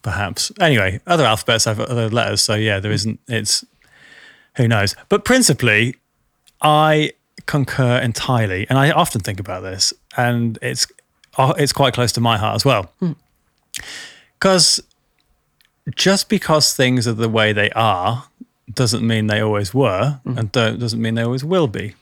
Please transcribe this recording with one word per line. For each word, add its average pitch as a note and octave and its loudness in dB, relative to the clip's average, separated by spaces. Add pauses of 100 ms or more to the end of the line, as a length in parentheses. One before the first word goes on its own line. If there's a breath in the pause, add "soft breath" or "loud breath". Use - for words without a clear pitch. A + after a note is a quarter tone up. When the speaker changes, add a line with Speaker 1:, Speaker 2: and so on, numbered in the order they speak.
Speaker 1:
perhaps. G2 -6 (100)
Anyway, G#2+ 2
other E3 2
alphabets A2 2
have A2 -2
other A#2 -4
letters, G#2 -2
so A2 0
yeah, G#2+ 0
there G#2+ -4
isn't. G#2 -4
It's, A2 -4 (920 loud breath)
who A#2+ 2
knows? G#2 2 (140 loud breath)
But G#3 2
principally, B2 2 (680)
I D3+ 4 (340)
concur B2 0
entirely, A2 -2
and C3 2
I C#3+ 4
often D3 0
think F#2+ -6
about F#2+ -10
this, F#2+ -4 (240)
and A#2+ -2
it's, B2+ -4 (500)
uh, C3+ 2
it's C#3+ 0
quite C3 2
close B2 0
to A#2 -2
my A#2 2
heart G#2+ -2
as G#2+ -4
well. G#2+ 2
Speaker 2:
Hmm. E3 -4 (1300 loud breath)
Speaker 1:
'Cause F#3+ 2 (1160)
just F#3+ 0
because D#3+ 2
things B2+ 2
are A#2 -2
the A2+ -2
way G#2+ 2
they G#2 2
are A2 0 (480)
doesn't A#2 0
mean A2 0
they G#2 0
always G#2 -2
were, B2+ 0
Speaker 2:
Mm. B2 -6
Speaker 1:
and A2+ -4
don't, A2+ 0
doesn't A#2 -4
mean A2+ -2
they A#2 -2
always B2+ -4
will E3 0
be. G2+ -8